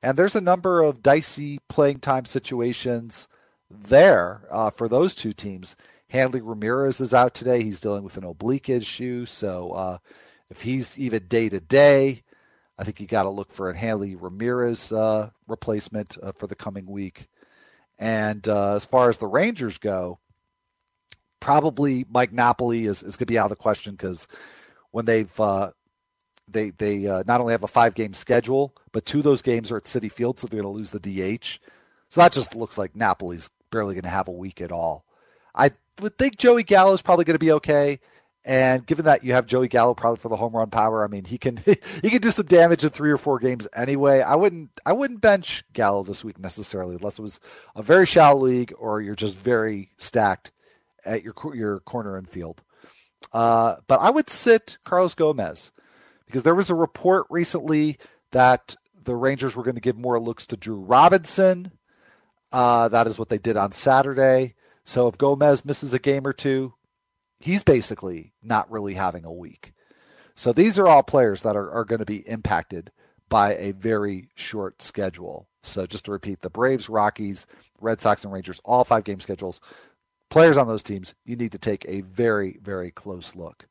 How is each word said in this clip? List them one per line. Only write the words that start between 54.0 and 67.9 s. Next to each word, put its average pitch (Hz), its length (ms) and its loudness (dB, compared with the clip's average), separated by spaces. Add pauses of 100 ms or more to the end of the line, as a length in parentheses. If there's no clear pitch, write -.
I 165 80 4
would 294 220 0
sit - 540 0
Carlos 180 300 0
Gomez 131 560 -2 (540)
because 131 180 -6
there 160 120 4
was 190 160 -2
a 175 40 0
report 175 540 0
recently 151 720 -2 (340)
that 127 420 4 (300)
the 123 100 -4
Rangers 131 400 -2
were 120 100 -10
gonna 120 160 -4
give 113 180 -2
more 120 200 -2
looks 113 280 -8
to 117 100 -10
Drew 107 200 -10
Robinson. 175 960 4 (800)
Uh, 120 380 2
that 117 180 2
is 110 120 -6
what 113 100 -8
they 107 100 -2
did 104 200 -2
on 98 140 -2
Saturday. 131 840 2 (300)
So 123 240 0
if - 100 -4
Gomez 139 440 2
misses 139 300 -8
a 127 60 -2
game 139 280 -2
or 139 60 -4
two, 131 400 -4 (720)
he's 196 200 -2
basically 98 800 -2